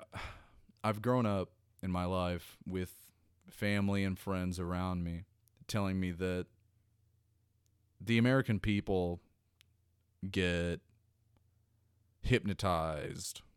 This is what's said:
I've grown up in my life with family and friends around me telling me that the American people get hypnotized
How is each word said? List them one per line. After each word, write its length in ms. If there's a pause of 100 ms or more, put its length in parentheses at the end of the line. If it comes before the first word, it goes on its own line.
(840)
I've 180
grown 240
up 260 (320)
in 80
my 140
life 600
with 280 (540)
family 560
and 140
friends 420
around 440
me 220 (420)
telling 320
me 120
that 360 (1500)
the 160
American 420
people 640 (1080)
get 520 (1400)
hypnotized 1200 (140)